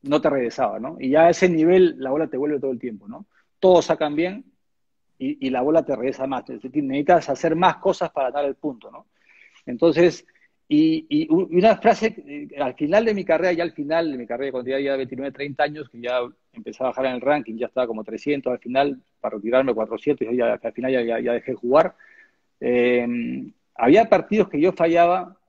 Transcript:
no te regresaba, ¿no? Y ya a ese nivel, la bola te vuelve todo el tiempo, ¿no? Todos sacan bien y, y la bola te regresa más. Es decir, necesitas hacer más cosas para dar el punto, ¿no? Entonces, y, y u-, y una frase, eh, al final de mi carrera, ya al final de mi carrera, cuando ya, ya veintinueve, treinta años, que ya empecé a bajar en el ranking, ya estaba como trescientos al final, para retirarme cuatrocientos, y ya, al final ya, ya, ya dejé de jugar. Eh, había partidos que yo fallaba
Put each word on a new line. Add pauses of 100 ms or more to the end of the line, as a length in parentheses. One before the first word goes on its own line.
no
te
regresaba,
¿no?
Y
ya
a
ese
nivel,
la
bola
te
vuelve
todo
el
tiempo,
¿no? (320)
Todos
sacan
bien (760)
y,
y
la
bola
te
regresa
más.
Es
decir,
necesitas
hacer
más
cosas
para
dar
el
punto,
¿no? (600)
Entonces, (440)
y,
y
u-,
y
una
frase, (100)
eh, (120)
al
final
de
mi
carrera,
ya
al
final
de
mi
carrera,
cuando
ya,
ya
veintinueve,
treinta
años,
que
ya (340)
empecé
a
bajar
en
el
ranking,
ya
estaba
como
trescientos
al
final, (200)
para
retirarme
cuatrocientos,
y
ya,
al
final
ya,
ya,
ya
dejé
de
jugar. (640)
Eh, (680)
había
partidos
que
yo
fallaba (120)